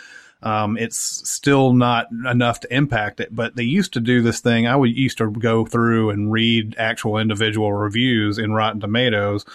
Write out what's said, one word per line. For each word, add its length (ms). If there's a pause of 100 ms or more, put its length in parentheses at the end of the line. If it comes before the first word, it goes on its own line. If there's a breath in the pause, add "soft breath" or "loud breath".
(440 loud breath)
um, 340
it's 500
still 460
not 360 (200)
enough 300
to 120
impact 480
it. 160
But 200
they 80
used 300
to 60
do 220
this 180
thing. 280
I 80
would, 200
used 220
to 140
go 340
through 460
and 200
read 460
actual 400
individual 560
reviews 640
in 160
Rotten 260
Tomatoes, 760